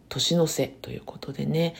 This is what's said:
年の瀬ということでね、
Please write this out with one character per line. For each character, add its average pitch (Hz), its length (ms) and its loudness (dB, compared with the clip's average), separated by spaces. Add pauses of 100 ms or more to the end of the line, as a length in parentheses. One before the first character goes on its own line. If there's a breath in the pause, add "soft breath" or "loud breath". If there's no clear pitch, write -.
(120)
年 139 240 2
の 170 100 6
瀬 143 220 0
と - 240 -12
い 123 60 -8
う - 80 -10
こ - 120 -14
と - 140 -10
で 139 140 -4
ね、 160 340 2